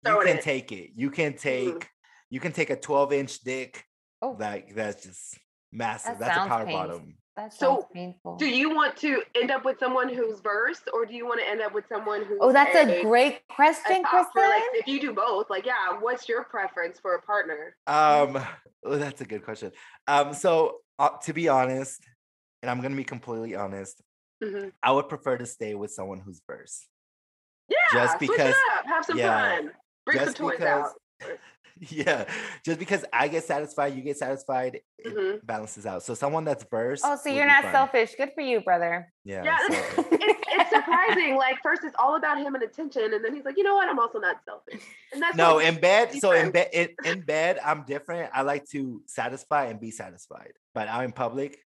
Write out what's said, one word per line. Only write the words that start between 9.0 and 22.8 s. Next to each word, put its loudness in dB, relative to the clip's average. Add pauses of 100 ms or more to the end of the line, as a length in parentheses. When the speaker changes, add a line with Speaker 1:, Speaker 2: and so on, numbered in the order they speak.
Speaker 2:
end 0
up -2
with 0
someone 0
who's -4
verse, -2 (120)
or 0
do -16
you -8
wanna -2
end -2
up -4
with -2
someone -4
who's -4
Speaker 3:
Oh, 8
that's 6
a 6
Speaker 2:
a, -2
Speaker 3:
great 6 (140)
Speaker 2:
a -16
Speaker 3:
question, 4
Speaker 2:
top? 4
For, 2
like, 6
Speaker 3:
Kristen. -2
Speaker 2:
if -6
you -2
do -4
both, 0
like, -4
yeah, 0
what's -4
your -2
preference -6
for -2
a -4
partner? -4 (100)
Speaker 1:
Um, 4 (480)
oh, -2
that's -6
a -10
good -10
question. -12 (380)
Um, 2
so, 2 (200)
uh, 4 (140)
to -6
be 0
honest, 0 (600)
and -6
I'm -4